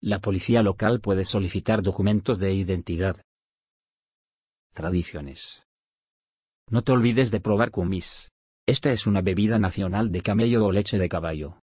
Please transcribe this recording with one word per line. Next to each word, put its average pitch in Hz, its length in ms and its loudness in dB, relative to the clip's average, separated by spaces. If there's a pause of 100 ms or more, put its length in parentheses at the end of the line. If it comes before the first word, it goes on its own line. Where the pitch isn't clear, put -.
La 101 180 0
policía 104 440 2
local 107 360 0
puede 95 240 0
solicitar 101 580 0
documentos 101 560 0
de 95 160 0
identidad. 92 680 -2 (1500)
Tradiciones. 80 880 -6 (1040)
No 117 120 0
te - 100 0
olvides 123 400 4
de 107 80 0
probar 107 320 0
kumis. 92 580 -6 (360)
Esta 143 260 2
es 113 160 0
una 101 140 2
bebida 101 380 2
nacional 101 520 -2
de 87 100 -2
camello 113 440 2
o 98 60 2
leche 101 260 0
de 92 120 2
caballo. 80 600 -6